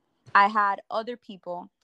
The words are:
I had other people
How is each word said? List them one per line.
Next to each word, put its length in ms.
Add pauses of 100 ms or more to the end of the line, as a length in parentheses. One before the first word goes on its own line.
(340)
I 140
had 420
other 260
people 540 (140)